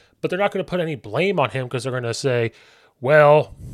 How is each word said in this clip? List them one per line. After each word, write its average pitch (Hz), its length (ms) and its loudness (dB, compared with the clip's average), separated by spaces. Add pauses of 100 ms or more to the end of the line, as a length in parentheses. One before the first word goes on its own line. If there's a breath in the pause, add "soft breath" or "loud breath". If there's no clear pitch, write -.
(200 soft breath)
but - 100 -6
they're 180 80 -4
not 202 140 0
gonna 190 100 -4
put 185 160 -6
any 160 160 -4
blame 151 460 -2
on 127 100 0
him 127 180 -6
'cause 123 140 -6
they're 127 100 -6
gonna 120 220 -4
say, 120 380 -2 (480 soft breath)
"Well, 147 540 4 (200)